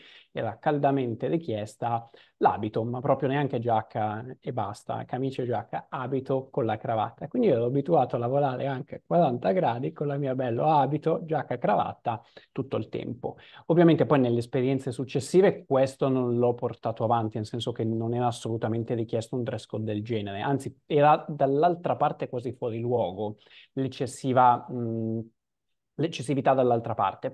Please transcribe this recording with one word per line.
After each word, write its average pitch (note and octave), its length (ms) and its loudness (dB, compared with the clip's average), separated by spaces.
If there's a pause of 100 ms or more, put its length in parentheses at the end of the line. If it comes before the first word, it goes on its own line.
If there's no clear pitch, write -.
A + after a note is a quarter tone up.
(320)
era A2 280 -6
caldamente C3+ 680 0
richiesta A#2 800 -4 (300)
l'abito, A2 460 0
ma A#2+ 180 -4
proprio C3+ 280 2
neanche C3+ 300 -2
giacca A2 680 -2 (140)
e - 140 -8
basta, A2+ 520 -6
camicia C3 380 -4
e - 20 -4
giacca, A2 440 -6
abito C3 600 -4
con C3+ 160 -2
la G#2+ 120 -2
cravatta. A2 500 -4
Quindi B3 200 0
io D3 80 4
ero A#2 100 2
abituato C3+ 500 2
a B2+ 40 -2
lavorare B2+ 480 0
anche C#3 280 -8
a - 100 -16
quaranta E3 460 2
gradi D3 400 0
con D#3 160 -6
la C#3 100 -2
mia C3+ 180 -2
bello B2+ 300 -2
abito, D#3 600 2
giacca D3+ 300 -4
e - 20 -4
cravatta - 640 -2 (300)
tutto B2+ 260 -4
il A2 120 -6
tempo. - 480 -8 (300)
Ovviamente E3 380 8
poi C#3+ 140 6
nelle A#2+ 200 4
esperienze C3 520 -2
successive C#3+ 760 2
questo C3+ 440 2
non B2 280 0
l'ho A#2+ 180 4
portato A#2 480 -4
avanti, A2+ 340 0
nel G#2+ 80 -4
senso A#2+ 260 -6
che A#2 120 -4
non A2+ 300 -2
era B2 140 0
assolutamente A2+ 680 -4
richiesto A2+ 400 -4
un B2 80 -2
dress A2 220 -6
code A2 180 -6
del G#2+ 200 -4
genere, G#2 380 -4
anzi C3 340 -2 (100)
era D#3 420 6
dall'altra D3 680 2
parte D3 340 -2
quasi B2+ 240 -6
fuori A#2 260 -6
luogo G#2+ 580 -2 (360)
l'eccessiva, B2+ 1000 2
mm, A2+ 480 -4 (760)
l'eccessività C#3+ 580 0
dall'altra A#2+ 400 2
parte, G2+ 400 -2